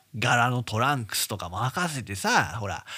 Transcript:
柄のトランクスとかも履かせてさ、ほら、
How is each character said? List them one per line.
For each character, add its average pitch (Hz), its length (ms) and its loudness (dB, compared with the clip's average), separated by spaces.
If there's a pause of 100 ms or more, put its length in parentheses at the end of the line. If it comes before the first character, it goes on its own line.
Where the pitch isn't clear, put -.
(180)
柄 120 320 4
の 123 120 0
ト 107 160 -2
ラ 135 180 4
ン 120 80 -4
ク - 120 -6
ス - 120 0
と 110 80 -4
か 87 120 -6
も 90 100 -6
履 127 140 0
か 180 160 -2
せ 139 140 -6
て 98 120 -8
さ、 165 460 2
ほ 101 60 -4
ら、 90 180 -6 (140)